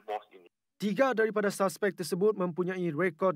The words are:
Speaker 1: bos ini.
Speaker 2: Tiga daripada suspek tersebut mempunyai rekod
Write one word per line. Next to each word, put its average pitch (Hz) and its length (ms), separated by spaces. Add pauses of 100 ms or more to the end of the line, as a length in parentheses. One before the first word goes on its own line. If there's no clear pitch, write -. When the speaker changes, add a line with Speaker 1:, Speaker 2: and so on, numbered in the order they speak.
Speaker 1:
bos 104 240
ini. 92 160 (320)
Speaker 2:
Tiga 214 320
daripada 214 400
suspek 196 400
tersebut 196 480
mempunyai 180 560
rekod 180 420